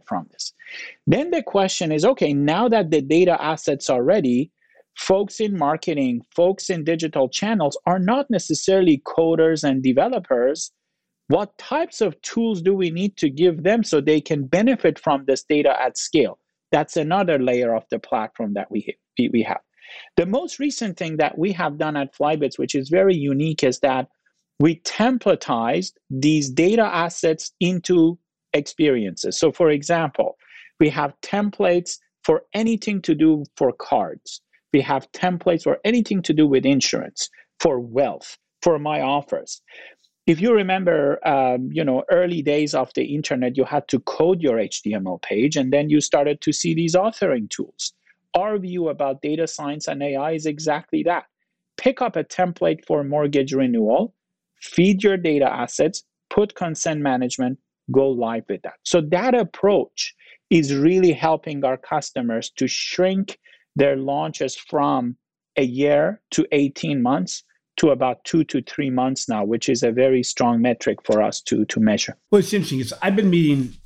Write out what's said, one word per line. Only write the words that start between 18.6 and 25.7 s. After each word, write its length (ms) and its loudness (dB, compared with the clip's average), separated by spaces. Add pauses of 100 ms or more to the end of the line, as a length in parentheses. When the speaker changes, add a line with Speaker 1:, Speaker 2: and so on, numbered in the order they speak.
Speaker 1:
we, 80 -4 (380)
we, 180 0
we 80 4
have. 200 -6 (540)
The 80 4
most 340 -4
recent 380 -4
thing 200 -6
that 200 0
we 160 0
have 240 -4
done 200 -4
at 180 -6
Flybits, 420 -2
which 180 -4
is 140 -4
very 260 4
unique, 560 -2
is 80 -4
that 260 0 (540)
we 220 2
templatized 1120 0 (160)